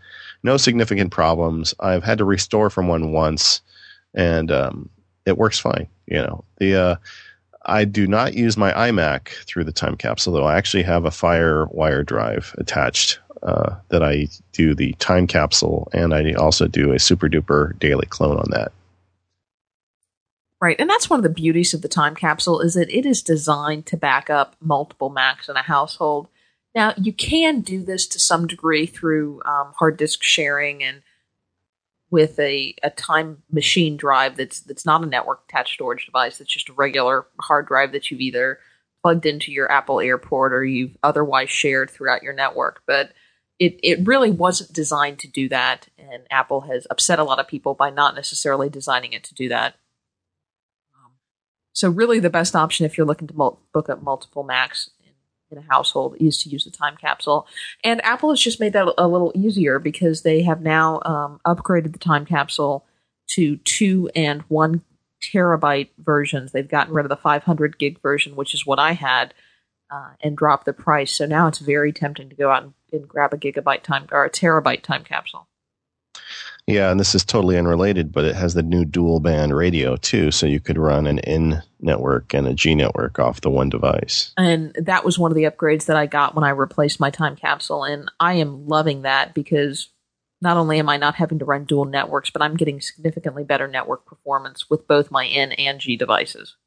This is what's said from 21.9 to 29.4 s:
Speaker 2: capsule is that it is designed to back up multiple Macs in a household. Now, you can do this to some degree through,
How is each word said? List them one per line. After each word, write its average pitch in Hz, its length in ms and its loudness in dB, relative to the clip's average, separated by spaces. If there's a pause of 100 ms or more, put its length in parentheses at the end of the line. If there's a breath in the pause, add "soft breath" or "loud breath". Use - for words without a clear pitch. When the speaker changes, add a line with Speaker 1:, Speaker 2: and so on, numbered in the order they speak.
Speaker 2:
capsule 160 460 0
is 170 140 2
that 175 200 0
it 254 100 2
is 269 180 0
designed 151 640 0
to 170 100 -6
back 143 340 0
up 143 300 0
multiple 147 500 -2
Macs 131 380 -2
in 139 80 -8
a 131 60 0
household. 147 680 -2 (460)
Now, 220 220 2
you 214 160 -2
can 311 480 0
do 190 220 -6
this 185 260 -4
to - 100 -8
some 170 280 2
degree 160 400 0
through, 156 580 -4